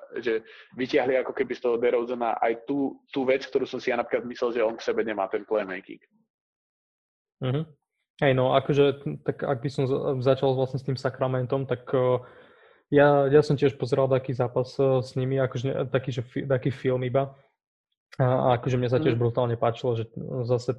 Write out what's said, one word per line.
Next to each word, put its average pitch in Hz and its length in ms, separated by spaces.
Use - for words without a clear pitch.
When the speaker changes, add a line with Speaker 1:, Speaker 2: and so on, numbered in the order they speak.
Speaker 1:
že 113 240
vytiahli 131 440
ako 117 120
keby 123 240
z - 80
toho 120 160
DeRozana 120 600
aj 117 280
tú, 139 320
tú 135 140
vec, 131 240
ktorú 135 160
som 123 160
si 123 120
ja 120 60
napríklad 120 300
myslel, 120 240
že 117 100
on 110 140
v - 80
sebe 110 200
nemá, 101 240
ten 104 200
playmaking. 98 560
Speaker 2:
Mhm. 135 240
Hej, 139 160
no, 131 180
akože, 139 480
tak - 180
ak 139 160
by 139 140
som 139 100
za-, 135 400
začal 135 320
vlastne 131 240
s - 80
tým 135 80
Sacramentom, 131 720
tak, 123 240
eh, 127 260
ja, 143 400
ja 147 160
som 147 140
tiež 135 180
pozeral 135 320
taký 131 240
zápas, 123 380
eh, 131 240
s - 140
nimi, 131 240
akože 127 260
ne-, 135 100
taký, 131 240
že 123 100
fi-, 135 240
taký 135 240
film 127 320
iba. 135 320
A, 135 80
a 127 380
akože 127 160
mne 123 100
sa 127 140
tiež 127 160
Speaker 1:
Mhm. - 20
Speaker 2:
brutálne 117 380
páčilo, 120 400
že 113 80
zase 120 340